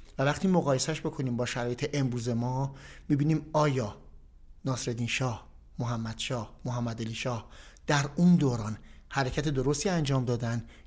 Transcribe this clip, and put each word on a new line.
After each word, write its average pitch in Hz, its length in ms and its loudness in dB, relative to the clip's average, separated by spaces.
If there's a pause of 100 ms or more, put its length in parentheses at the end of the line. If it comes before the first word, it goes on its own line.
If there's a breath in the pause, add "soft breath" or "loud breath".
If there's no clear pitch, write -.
(180 loud breath)
و 135 40 0
وقتی 147 260 2
مقایسهش 151 520 2
بکنیم 135 360 -4
با 120 100 -2
شرایط 123 460 -4
امروز 123 360 0
ما، 127 460 0 (340 loud breath)
می‌بینیم 147 440 2
آیا 131 440 2 (680)
ناصرالدین 123 420 -2
شاه، 117 400 -2 (320)
محمد 113 400 -4
شاه، 117 360 -6 (100)
محمد 120 360 -4
علی 113 140 -6
شاه 117 320 -4 (400 loud breath)
در 147 180 4 (120)
اون 175 200 8
دوران 113 420 0 (300 loud breath)
حرکت 139 400 -2
درستی 143 400 0
انجام 139 360 2
دادن 117 400 -2 (220 loud breath)